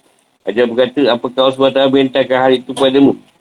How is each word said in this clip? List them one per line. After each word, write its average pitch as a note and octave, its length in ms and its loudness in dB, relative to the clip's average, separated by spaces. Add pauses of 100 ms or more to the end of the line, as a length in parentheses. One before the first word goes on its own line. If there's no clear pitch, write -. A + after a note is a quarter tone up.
(440)
Hajar A#2 240 -2
berkata, B2 320 -2 (100)
"Apakah B2 380 -4
Allah C3 80 -2
Subhanahu C3+ 160 0
wa C3+ 80 -6
taala C3+ 100 2
merintahkan C3 480 0
hal C3 160 2
itu B2+ 220 -6
padamu?" C3+ 360 2 (280)